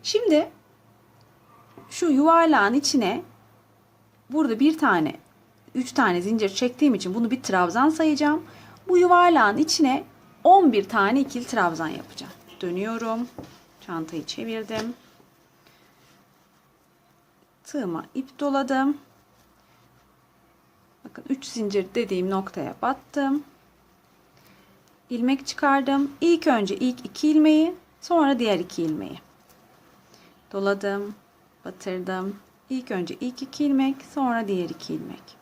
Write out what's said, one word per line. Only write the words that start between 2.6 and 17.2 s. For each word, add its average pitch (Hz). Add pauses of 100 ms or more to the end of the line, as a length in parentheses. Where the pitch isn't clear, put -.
içine 254 (1080)
burada 240
bir 311
tane, 180 (600)
üç 247
tane 185
zincir 208
çektiğim 247
için 185
bunu 233
bir 262
trabzan 190
sayacağım. 311 (440)
Bu 359
yuvarlağın 349
içine 285 (400)
on 349
bir 202
tane 226
ikili 247
trabzan 165
yapacağım. - (280)
Dönüyorum. 226 (540)
Çantayı 160
çevirdim. 220 (2750)